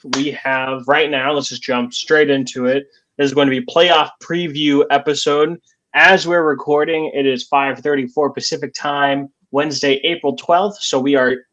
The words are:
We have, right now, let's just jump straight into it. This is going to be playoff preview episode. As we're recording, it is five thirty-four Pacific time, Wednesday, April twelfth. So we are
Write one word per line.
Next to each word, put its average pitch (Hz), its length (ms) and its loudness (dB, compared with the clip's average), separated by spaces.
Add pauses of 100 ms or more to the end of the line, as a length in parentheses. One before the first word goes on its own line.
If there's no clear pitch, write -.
(160)
We 139 160 -2
have, 131 560 -4
right 147 220 2
now, 139 240 -2
let's 139 160 -4
just 123 120 -12
jump 123 320 -2
straight 151 360 2
into 131 360 -2
it. 139 220 -2 (300)
This 143 80 0
is 135 80 0
going 139 160 2
to 131 100 0
be 123 60 -8
playoff 165 460 2 (120)
preview 151 680 0
episode. 147 680 0 (340)
As 180 340 6
we're 175 200 2
recording, 151 640 0
it 139 120 0
is 127 180 0
five 139 360 0
thirty-four 139 540 -2
Pacific 139 400 -8
time, 143 560 -2 (220)
Wednesday, 139 520 0
April 156 320 -2
twelfth. 185 460 0
So - 180 -2
we 139 160 0
are 127 200 2 (180)